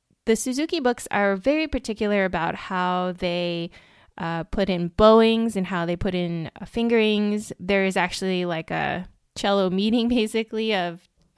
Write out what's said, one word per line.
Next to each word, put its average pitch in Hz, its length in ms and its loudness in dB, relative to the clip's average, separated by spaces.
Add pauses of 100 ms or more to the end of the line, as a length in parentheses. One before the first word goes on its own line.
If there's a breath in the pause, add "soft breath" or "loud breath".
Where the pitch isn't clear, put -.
(240)
the 226 120 2
Suzuki 285 420 -2
books 247 320 -2
are 202 240 2
very 294 320 0
particular 208 580 -2
about 170 300 -2
how 180 640 -2
they, 175 520 -4 (460 soft breath)
uh, 165 280 -6
put 196 260 -2
in 175 260 -2
bowings 226 600 6
and 208 100 -2
how 175 180 -2
they 175 120 -2
put 180 180 -2
in, 170 460 -4
uh, 202 40 -14
fingerings. 214 960 0
There 196 260 0
is 190 120 0
actually, 180 480 -2
like, 165 260 -4
a 160 380 -4 (260)
cello 202 340 2
meeting, 220 400 2
<laughs> 240 120 2
basically, 220 520 -2
of, 175 360 -4 (300)